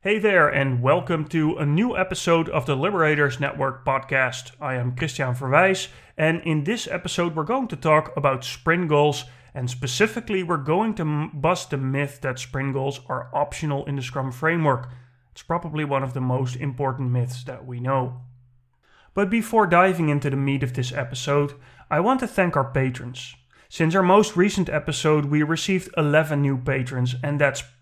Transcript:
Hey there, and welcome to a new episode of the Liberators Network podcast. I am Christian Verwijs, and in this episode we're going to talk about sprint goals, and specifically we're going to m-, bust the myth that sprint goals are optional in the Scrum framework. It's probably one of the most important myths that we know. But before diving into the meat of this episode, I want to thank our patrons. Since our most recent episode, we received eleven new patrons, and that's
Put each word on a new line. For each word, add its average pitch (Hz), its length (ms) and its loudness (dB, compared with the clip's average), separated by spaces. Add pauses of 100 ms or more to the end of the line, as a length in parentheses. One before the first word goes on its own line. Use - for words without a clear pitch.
Hey 214 160 0
there, 185 300 6
and 139 320 0
welcome 156 480 2
to 156 280 0
a 151 100 -2
new 196 280 2
episode 170 540 2
of 139 160 0
the 143 100 0
Liberators 147 640 2
Network 139 460 -4
podcast. 131 760 -2
I 131 180 -4
am 123 200 -2
Christian 135 380 -2
Verwijs, 156 540 2 (280)
and 160 240 0
in 156 240 0
this 220 240 -4
episode 170 480 -4
we're 156 80 -2
going 247 240 -2
to - 80 -10
talk 156 400 2
about 135 260 0
sprint 170 460 0
goals, 147 380 2 (260)
and 127 160 -6
specifically 196 760 -2
we're 170 140 -2
going 175 380 0
to 185 80 -6
m-, 151 320 -2
bust 160 340 -2
the 147 80 -4
myth 139 460 -2
that 127 160 -6
sprint 135 340 -4
goals 135 380 -4
are 127 240 -6
optional 147 500 -2
in 139 120 -4
the 135 40 -4
Scrum 131 320 -6
framework. 156 560 0 (440)
It's - 100 -20
probably 160 420 -4
one 139 180 0
of 131 120 -6
the 131 80 -4
most 127 340 -2
important 131 540 -4
myths 123 340 -2
that 131 220 -12
we 123 120 -10
know. 127 440 -2 (920)
But 196 160 0
before 220 380 2
diving 170 420 4
into 143 220 0
the 135 60 0
meat 139 260 0
of 123 100 -2
this 123 220 -4
episode, 143 580 -2 (380)
I 151 100 2
want 254 200 2
to 254 60 -4
thank 175 300 0
our 131 160 -2
patrons. 127 640 -4 (340)
Since 165 260 0
our 190 80 4
most 202 320 6
recent 190 360 2
episode, 151 560 0
we 151 160 2
received 165 520 -2
eleven 151 460 2
new 139 160 0
patrons, 127 680 -2
and 147 160 -4
that's 139 240 0 (200)